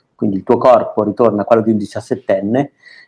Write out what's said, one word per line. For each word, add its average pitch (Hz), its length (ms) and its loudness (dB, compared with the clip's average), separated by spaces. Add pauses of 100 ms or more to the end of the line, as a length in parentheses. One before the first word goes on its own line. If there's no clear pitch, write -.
(160)
quindi 101 220 -4
il 95 60 -10
tuo 117 140 2
corpo 120 460 2
ritorna 104 380 0
a - 40 -6
quello 113 160 2
di 110 100 0
un 110 60 0
diciassettenne 104 920 -4 (360)